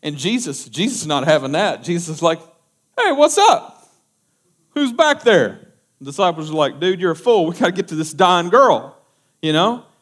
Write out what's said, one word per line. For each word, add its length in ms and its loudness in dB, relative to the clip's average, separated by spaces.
And 140 -8
Jesus, 520 -6
Jesus 340 -6
is 40 -10
not 180 -2
having 280 2
that. 300 -2
Jesus 260 -6
is 140 -10
like, 180 0
"Hey, 140 0
what's 260 2
up? 500 0
Who's 220 -4
back 300 0
there?" 380 2
The 40 -20
disciples 460 -4
are 40 -8
like, 240 -2
"Dude, 220 -2
you're 120 0
a 40 -4
fool. 300 2
We 100 -6
gotta 160 0
get 160 -6
to 60 -10
this 180 -6
dying 380 2
girl," 460 4
you 140 -2
know? 300 0